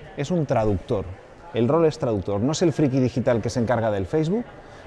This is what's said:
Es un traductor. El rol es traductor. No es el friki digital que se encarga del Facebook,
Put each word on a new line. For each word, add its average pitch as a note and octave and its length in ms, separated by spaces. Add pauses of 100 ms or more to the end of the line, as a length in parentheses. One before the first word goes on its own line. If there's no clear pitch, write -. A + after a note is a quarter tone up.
(180)
Es C#3+ 120
un E3+ 160
traductor. A2 600 (480)
El A#2 140
rol D#3+ 180
es D3+ 120
traductor. G2+ 420
No B2 120
es D#3 100
el E3+ 120
friki C#3 260
digital B2 420
que A#2 80
se B2+ 100
encarga A2+ 300
del G2 160
Facebook, D#3+ 400 (420)